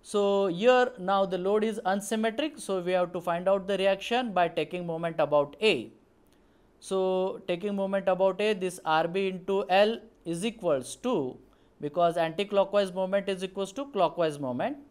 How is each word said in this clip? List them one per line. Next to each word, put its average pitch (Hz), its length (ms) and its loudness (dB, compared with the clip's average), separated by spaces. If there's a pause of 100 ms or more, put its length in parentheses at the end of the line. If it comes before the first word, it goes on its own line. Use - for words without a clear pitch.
So 202 480 2
here 247 500 4
now 196 260 2
the 185 140 -4
load 202 260 2
is 220 220 -4
unsymmetric, 220 720 -2
so 190 200 -2
we 175 120 -2
have 180 200 2
to 180 80 -4
find 175 280 -2
out 190 180 2
the 196 120 0
reaction 196 540 0
by 180 160 4
taking 170 380 -4
moment 165 320 -4
about 147 440 2
A. 143 300 2 (880)
So 185 680 -2
taking 180 260 -4
moment 196 340 -2
about 190 320 2
A, 214 120 2
this 185 320 -4
R 160 240 2
B 190 200 0
into 190 400 -2
L 208 320 4 (240)
is 170 200 -6
equals 165 520 -2
to, 190 400 -2 (440)
because 170 380 0
anti-clockwise 190 760 0
moment 190 360 -2
is 190 140 -4
equals 190 300 -6
to 269 140 -8
clockwise 170 520 0
moment. 147 380 -4 (140)